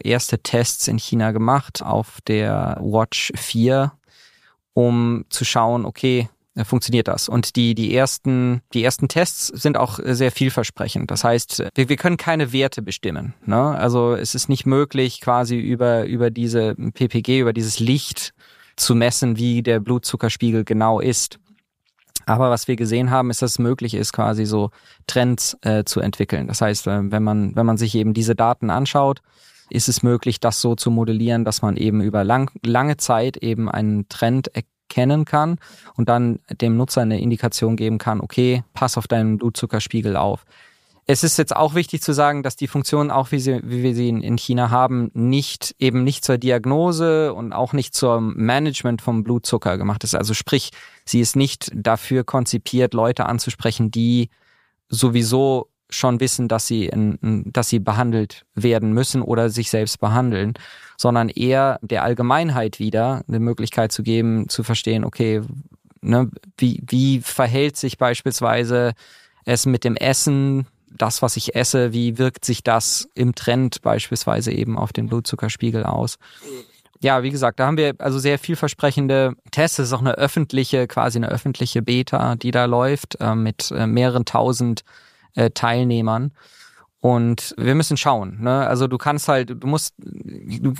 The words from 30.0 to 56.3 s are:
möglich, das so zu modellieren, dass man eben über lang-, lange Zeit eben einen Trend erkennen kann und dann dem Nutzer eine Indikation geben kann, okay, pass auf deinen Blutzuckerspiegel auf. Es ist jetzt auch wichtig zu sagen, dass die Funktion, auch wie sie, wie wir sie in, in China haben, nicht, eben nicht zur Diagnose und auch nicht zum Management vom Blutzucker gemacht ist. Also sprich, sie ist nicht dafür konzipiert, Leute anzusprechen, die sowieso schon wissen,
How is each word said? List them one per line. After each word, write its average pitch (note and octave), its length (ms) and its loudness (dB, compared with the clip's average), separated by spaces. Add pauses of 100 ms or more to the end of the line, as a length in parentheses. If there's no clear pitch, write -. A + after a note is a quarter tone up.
möglich, A#2+ 380 0
das - 220 0
so A#2 140 2
zu - 140 -2
modellieren, A2+ 540 2
dass A2 180 -4
man G#2 140 2
eben G#2+ 260 2
über G2+ 220 0
lang-, B2+ 260 2 (160)
lange B2+ 300 2
Zeit B2 420 0
eben A2+ 320 -2
einen G#2 380 0
Trend B2 480 0
erkennen C3+ 680 0
kann D#3 320 0 (400)
und A#2 100 0
dann A#2+ 320 2 (220)
dem A#2 160 2
Nutzer B2+ 240 0
eine A2 180 2
Indikation A2+ 560 0
geben A2 220 0
kann, G#2+ 240 -2
okay, B2 420 0 (100)
pass - 240 -2
auf A2+ 120 -4
deinen A2 280 2
Blutzuckerspiegel A2 800 -2
auf. G2 300 -2 (600)
Es C#3 200 2
ist D#3+ 120 0
jetzt D#3 160 0
auch D3+ 220 2
wichtig E3 260 -2
zu D3+ 120 0
sagen, C#3+ 300 2
dass C3 120 -6
die C#3+ 120 -4
Funktion, D3 440 0
auch C3 220 0
wie C#3+ 60 0
sie, B2+ 240 0
wie B2 200 -4
wir B2+ 100 2
sie A#2+ 140 0
in, A2+ 140 0
in A#2 160 0
China B2 320 0
haben, B2 440 2
nicht, C3 640 -2
eben B2+ 260 2
nicht C#3 180 -2
zur B2+ 140 2
Diagnose D3+ 960 2
und A2+ 180 -10
auch B2 220 -2
nicht C#3 200 -2
zum A#2 420 2
Management B2 640 0
vom A2+ 240 0
Blutzucker A2+ 520 0
gemacht G2+ 280 -2
ist. - 100 -2
Also G#2+ 180 -2
sprich, - 380 -2 (320)
sie - 160 0
ist A#2 160 0
nicht - 400 -2
dafür A2+ 480 0
konzipiert, B2 720 0
Leute A#2 320 0
anzusprechen, A2+ 680 -2
die A#2 380 2 (580)
sowieso B2 800 2 (220)
schon B2 300 2
wissen, B2 300 0